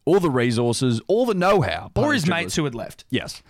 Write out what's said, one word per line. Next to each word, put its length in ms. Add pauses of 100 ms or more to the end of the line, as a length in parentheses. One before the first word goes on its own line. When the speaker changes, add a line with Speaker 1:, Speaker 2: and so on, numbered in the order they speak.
Speaker 1:
or 120
the 120
resources 800
or 180
the 80
know-how, 600
Speaker 2:
Or 200
his 100
Speaker 1:
punters, 20
Speaker 2:
mates 280
Speaker 1:
dribblers. 20
Speaker 2:
who 80
had 100
left. 360
Speaker 1:
Yes. 400